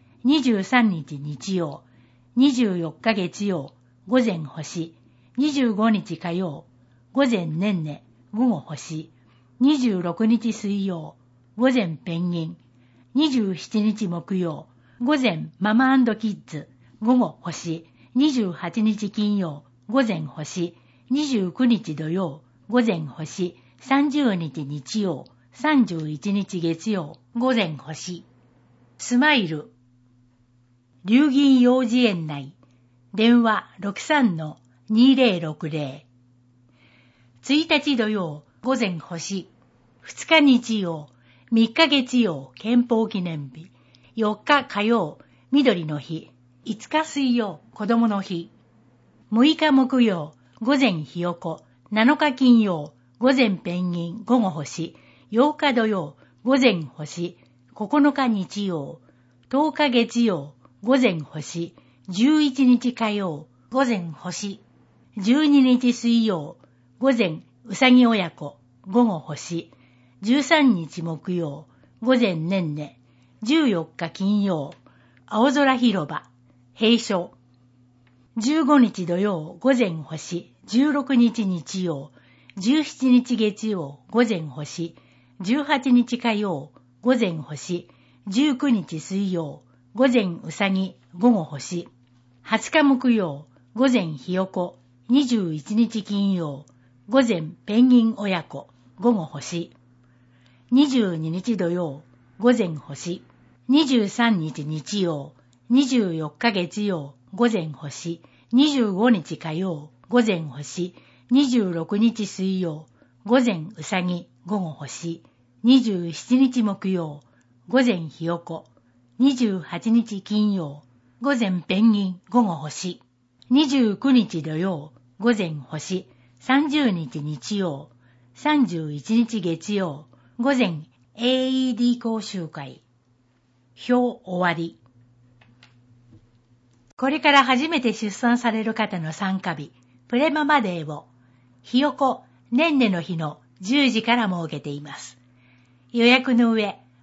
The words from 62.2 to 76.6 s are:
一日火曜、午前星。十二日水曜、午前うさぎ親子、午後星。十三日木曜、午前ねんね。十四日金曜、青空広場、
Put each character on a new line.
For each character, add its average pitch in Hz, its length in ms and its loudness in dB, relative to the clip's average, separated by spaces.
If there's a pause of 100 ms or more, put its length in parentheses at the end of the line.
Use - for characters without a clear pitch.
一 269 240 0
日 247 280 4
火 220 180 -2
曜、 180 360 -6 (220)
午 262 160 0
前 185 260 -4
星。 185 500 -10 (560)
十 240 280 2
二 285 160 6
日 254 320 4
水 233 320 2
曜、 160 320 -4 (420)
午 269 140 2
前 185 280 0 (240)
う 196 100 -8
さ 254 160 4
ぎ 247 140 8
親 208 260 0
子、 - 260 -14 (300)
午 233 180 2
後 190 140 -2
星。 165 520 -10 (500)
十 247 200 2
三 277 340 4
日 165 260 -10
木 165 320 -8
曜、 160 340 -6 (340)
午 254 160 2
前 208 180 2
ね 170 260 -2
ん 151 140 -4
ね。 147 240 -14 (440)
十 294 240 2
四 170 180 0
日 160 240 -8
金 202 320 0
曜、 160 320 -2 (520)
青 240 260 2
空 269 260 4
広 196 320 2
場、 151 140 -8 (560)